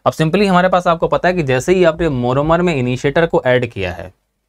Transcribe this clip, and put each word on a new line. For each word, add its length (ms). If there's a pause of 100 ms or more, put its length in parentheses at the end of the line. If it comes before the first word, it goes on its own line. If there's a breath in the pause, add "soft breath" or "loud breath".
अब 60
simply 340
हमारे 220
पास 180
आपको 220
पता 200
है 60
कि 80
जैसे 320
ही 100
आपने 240
मोनोमर 540
में 140
इनिशिएटर 500
को 200
ऐड 200
किया 260
है, 200 (360)